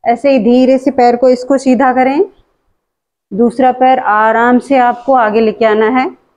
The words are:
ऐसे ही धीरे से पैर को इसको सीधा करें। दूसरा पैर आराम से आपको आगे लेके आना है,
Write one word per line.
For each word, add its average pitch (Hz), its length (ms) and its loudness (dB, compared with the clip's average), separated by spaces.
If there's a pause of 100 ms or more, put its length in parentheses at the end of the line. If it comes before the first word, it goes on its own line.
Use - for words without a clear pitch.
ऐसे 240 260 0
ही 269 80 2
धीरे 254 380 2
से 262 140 -2
पैर 240 240 2
को 254 140 0
इसको 254 280 0
सीधा 254 360 0
करें। 269 320 0 (1040)
दूसरा 240 400 0
पैर 254 280 0
आराम 226 600 0
से 269 180 -2
आपको 240 360 -2
आगे 226 280 0
लेके 214 240 -2
आना 220 240 0
है, 262 200 -2 (280)